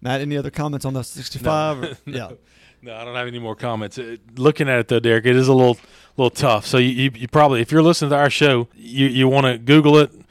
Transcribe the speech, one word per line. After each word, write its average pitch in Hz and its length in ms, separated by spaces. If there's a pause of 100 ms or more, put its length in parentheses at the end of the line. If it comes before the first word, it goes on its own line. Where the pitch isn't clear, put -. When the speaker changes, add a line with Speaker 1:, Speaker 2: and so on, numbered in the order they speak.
Speaker 1:
Matt, 131 180
any 143 160
other 139 160
comments 147 340
on 135 80
the 131 100
sixty-five? 151 760
Speaker 2:
No. 165 60 (140)
<laughs> - 40
Speaker 1:
Or, 147 60
yeah. 117 200 (500)
Speaker 2:
No, 120 140
I 113 100
don't 120 100
have 123 120
any 120 120
more 110 160
comments. 110 420
Uh, 117 200 (200)
looking 139 320
at 127 100
it, 113 80
though, 117 140
Derek, 113 240
it 123 100
is 131 140
a 135 40
little, 127 240 (380)
little 127 140
tough. 113 360
So - 120
you, 127 120
you, 131 240
you 117 140
probably, 139 320
if 117 140
you're 160 100
listening 160 280
to 147 40
our 143 140
show, 135 440
you, 127 340
you 131 200
wanna 131 300
Google 147 400
it, 147 140 (200)